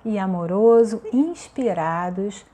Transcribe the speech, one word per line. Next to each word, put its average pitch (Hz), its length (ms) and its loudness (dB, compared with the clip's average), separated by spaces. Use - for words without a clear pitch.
e 214 140 -4
amoroso, 208 800 2
inspirados 190 1400 -4